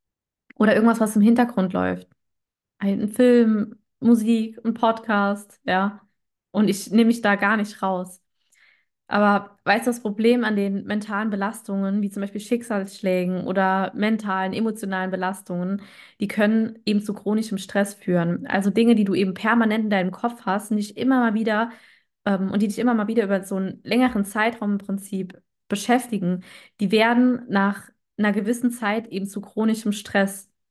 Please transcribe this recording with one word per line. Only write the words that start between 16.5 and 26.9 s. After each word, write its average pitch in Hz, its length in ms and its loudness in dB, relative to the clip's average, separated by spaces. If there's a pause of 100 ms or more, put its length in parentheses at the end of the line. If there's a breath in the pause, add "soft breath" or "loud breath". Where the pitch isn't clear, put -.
eben 208 160 0
zu 202 120 -8
chronischem 214 440 -4
Stress 202 360 -4
führen. 175 520 -2
Also 196 240 0
Dinge, 226 240 4
die 208 100 2
du 196 100 0
eben 190 200 0
permanent 220 500 2
in 214 60 -2
deinem 185 220 0
Kopf 240 340 -6
hast, 202 240 -2
nicht 208 260 -4
immer 262 240 2
mal 226 140 2
wieder, 220 360 0 (540 loud breath)
ähm, 190 280 0
und 202 100 2
die 220 60 2
dich 208 100 -6
immer 240 160 2
mal 208 140 0
wieder 226 160 2
über 196 200 0
so 196 120 -6
einen 190 280 -6
längeren 247 400 2
Zeitraum 214 480 -2
im 202 60 0
Prinzip 190 640 -8 (260)
beschäftigen, 202 760 -2 (360 loud breath)
die 202 120 0